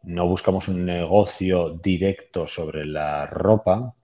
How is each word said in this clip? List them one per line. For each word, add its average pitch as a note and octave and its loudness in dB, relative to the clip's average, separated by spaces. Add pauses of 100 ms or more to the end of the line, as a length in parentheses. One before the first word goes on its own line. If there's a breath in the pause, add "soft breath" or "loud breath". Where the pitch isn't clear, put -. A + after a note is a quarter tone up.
no F2 0
buscamos F#2 0
un F2+ -2
negocio F2+ 2
directo F2+ -2
sobre D#2 -8
la D2+ -4
ropa, A2 2